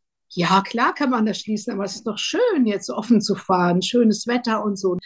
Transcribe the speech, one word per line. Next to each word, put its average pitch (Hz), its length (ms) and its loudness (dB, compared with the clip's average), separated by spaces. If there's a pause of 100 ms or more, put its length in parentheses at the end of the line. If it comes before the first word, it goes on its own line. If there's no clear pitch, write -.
(340)
„Ja, 185 280 2
klar 254 320 -2
kann 277 160 0
man 220 160 2
das 196 140 -2
schließen, 214 340 -6
aber 196 100 -4
es 185 120 -8
ist - 100 -12
doch 214 100 -6
schön, 370 480 0
jetzt 202 240 -2
offen 214 320 2
zu 196 140 0
fahren, 180 480 2
schönes 220 440 2
Wetter 233 380 -2
und 202 140 -2
so.“ 185 280 0